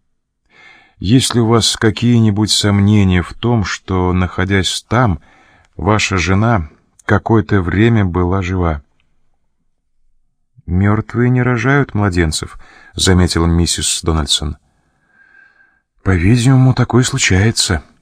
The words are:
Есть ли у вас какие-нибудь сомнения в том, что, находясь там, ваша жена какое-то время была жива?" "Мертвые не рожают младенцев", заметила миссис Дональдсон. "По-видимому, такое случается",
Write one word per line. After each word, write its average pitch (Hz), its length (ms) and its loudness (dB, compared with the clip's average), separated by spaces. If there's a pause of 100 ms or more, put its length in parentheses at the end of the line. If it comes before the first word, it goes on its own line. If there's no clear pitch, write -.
(1000)
Есть 107 360 2
ли 120 60 0
у 113 60 2
вас 113 300 0
какие-нибудь 110 720 0
сомнения 101 720 2
в - 120 -10
том, 113 300 -2
что, 90 480 -4
находясь 92 760 -2
там, 110 320 0 (560)
ваша 101 420 -2
жена 95 500 0 (380)
какое-то 104 560 0
время 101 420 2
была 90 380 -2
жива?" 87 400 -4 (1800)
"Мертвые 107 640 0
не 127 120 2
рожают 127 520 0
младенцев", 87 640 -2 (360)
заметила 87 520 2
миссис 85 560 -2
Дональдсон. 76 560 -4 (1400)
"По-видимому, 120 720 2
такое 123 280 0
случается", 98 800 0 (200)